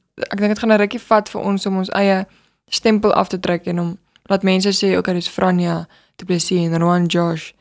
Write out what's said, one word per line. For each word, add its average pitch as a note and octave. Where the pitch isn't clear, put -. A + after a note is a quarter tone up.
ek G3
dink G#3
dit G#3
gaan A3
'n G#3
rukkie G#3
vat G#3+
vir -
ons G3
om F#3+
ons F#3+
eie G3
stempel G#3+
af F#3+
te F#3
druk F3
en F3
om E3+
laat F#3+
mense F#3+
sê, F#3+
"Okay, F3+
dis F3
Franja F3
Du -
Plessis F3+
en E3
Roan F3
Josh." E3+